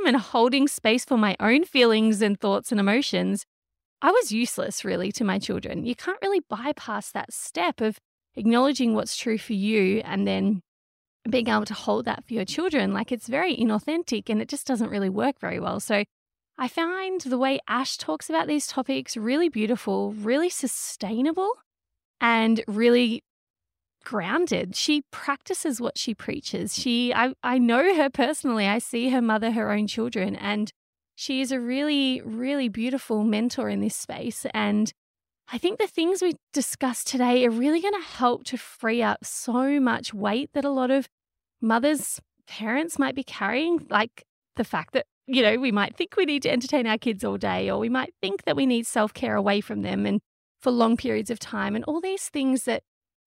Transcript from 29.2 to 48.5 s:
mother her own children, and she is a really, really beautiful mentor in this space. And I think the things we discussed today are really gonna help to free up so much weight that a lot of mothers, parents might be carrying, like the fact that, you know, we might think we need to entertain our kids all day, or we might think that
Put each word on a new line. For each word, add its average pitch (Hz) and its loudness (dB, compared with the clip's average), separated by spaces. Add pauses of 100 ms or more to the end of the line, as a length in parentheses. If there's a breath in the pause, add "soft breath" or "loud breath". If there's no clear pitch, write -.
mother 220 0
her 214 0
own 208 0
children, 214 -2
and 208 -4 (440)
she 262 -4
is 254 -2
a 262 0
really, 269 0
really 254 -2
beautiful 226 -2
mentor 220 0
in 202 -2
this 208 -2
space. - -8
And 208 0 (600)
I 247 -6
think 339 -2
the 403 2
things 349 0
we 349 2 (160)
discussed - -2
today 247 4
are 233 4
really 285 2
gonna 392 -2
help - 0
to 254 -6
free 233 -2
up 214 0
so 262 0
much 240 0
weight 214 -2
that 285 -2
a 285 0
lot 262 0
of 269 2 (540)
mothers, 240 2 (280)
parents 262 -2
might 269 0
be 269 -6
carrying, 285 -2
like 214 -2 (320)
the 233 -2
fact 165 -4
that, 254 0 (220)
you 262 2
know, 226 4
we 254 0
might 202 0
think - -6
we 381 4
need 285 0
to - 0
entertain 254 0
our 220 0
kids 214 -2
all 202 -2
day, 190 -2
or 190 -2
we 226 -2
might 262 -2
think 392 -4
that 302 0